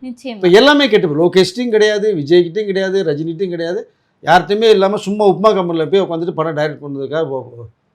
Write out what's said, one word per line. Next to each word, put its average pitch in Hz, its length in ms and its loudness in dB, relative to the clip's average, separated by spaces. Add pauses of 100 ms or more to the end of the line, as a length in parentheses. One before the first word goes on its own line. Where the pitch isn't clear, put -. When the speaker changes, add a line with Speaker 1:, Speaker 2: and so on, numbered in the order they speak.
Speaker 1:
நிச்சயமா. 254 340 -12
Speaker 2:
இப்ப 185 120 0
எல்லாமே 269 420 4
கேட்டு 175 360 0
லோகேஷ்ட்டையும் 190 500 0
கிடையாது, 208 400 0
விஜய்கிட்டையும் 175 560 0
கிடையாது, 190 320 -2
ரஜினிகிட்டையும் 165 520 -6
கிடையாது, 175 360 -8 (320)
யார்கிட்டயுமே 202 460 2
இல்லாம 196 280 4
சும்மா 208 280 -2
உப்மா 196 280 4
கம்பெனில 170 320 -2
போய் 190 160 2
உட்காந்துட்டு 170 300 -4
படம் 160 240 -4
டைரக்ட் 147 280 -4
பண்ணதுக்காக 139 460 -6
போ-, 131 140 -8
போ-, 117 260 -20 (260)